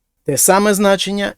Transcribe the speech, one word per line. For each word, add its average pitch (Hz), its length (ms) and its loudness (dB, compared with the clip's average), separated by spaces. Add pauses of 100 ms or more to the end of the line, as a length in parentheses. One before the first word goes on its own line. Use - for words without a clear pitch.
(240)
Те 139 140 -4
саме 202 360 2
значення 196 640 -2